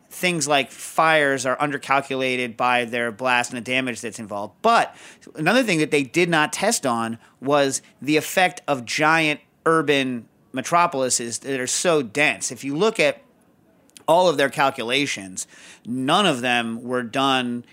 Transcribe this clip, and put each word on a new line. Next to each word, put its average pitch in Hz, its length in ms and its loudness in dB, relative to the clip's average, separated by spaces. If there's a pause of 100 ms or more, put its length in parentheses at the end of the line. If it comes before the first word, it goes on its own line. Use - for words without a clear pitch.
things 175 360 -2
like 139 260 0
fires 147 760 0
are 127 120 0
undercalculated 131 1000 -2
by 123 280 2
their 120 260 -4
blast 123 400 -2
and 127 60 -8
the 117 40 -8
damage 127 400 -4
that's 113 180 -10
involved. 104 420 -10
But 220 320 2 (420)
another 196 280 2
thing 180 160 0
that 151 120 0
they 147 120 2
did 170 260 0
not 151 220 2
test - 340 0
on 117 320 -2 (240)
was 139 400 2 (200)
the 151 160 2
effect 180 500 0
of 135 180 -2
giant 151 540 2 (260)
urban 139 600 0 (240)
metropolises 131 880 0
that 135 200 -6
are 127 80 -6
so 160 340 2
dense. 123 500 0
If 120 120 -12
you 139 120 -6
look 208 240 0
at 147 220 2 (840)
all 180 200 6
of 156 80 2
their 139 140 2
calculations, 123 960 -2 (380)
none 131 400 0
of 135 160 2
them 120 420 -2
were 123 200 -4
done 123 680 -2